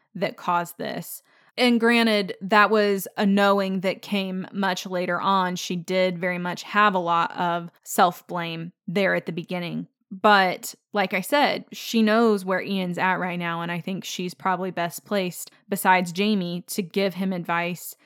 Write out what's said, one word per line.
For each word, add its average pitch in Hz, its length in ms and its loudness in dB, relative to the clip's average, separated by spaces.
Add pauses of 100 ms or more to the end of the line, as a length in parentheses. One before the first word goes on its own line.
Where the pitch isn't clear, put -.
(140)
that 175 220 -4
caused 175 420 -2
this. - 420 -8 (360)
And 240 240 4
granted, 226 600 4
that 202 300 6
was 202 460 2
a 208 100 2
knowing 196 540 4
that 185 220 -2
came 190 500 -4
much 190 340 -2
later 180 340 -2
on. 185 360 2
She - 200 -6
did 185 420 0
very 180 200 -2
much 180 240 -6
have 208 320 2
a 185 60 2
lot 170 360 0
of 170 340 -2 (120)
self-blame 170 880 -2 (140)
there 180 280 0
at 175 120 -2
the 175 60 -8
beginning. 170 560 -6 (220)
But 196 640 2 (180)
like 202 220 -2
I 190 60 0
said, 285 520 0
she - 280 -2
knows 214 440 4
where 185 180 0
Ian's 180 360 -4
at 185 200 0
right 175 200 -4
now, 170 240 -4
and 170 100 -6
I 170 80 -6
think 170 240 -8
she's 180 300 -8
probably 185 360 -2
best 170 340 -6
placed, 185 460 -4 (180)
besides 180 440 2
Jamie, 180 560 0
to - 140 -4
give 190 320 -2
him 190 180 -2
advice 175 720 -4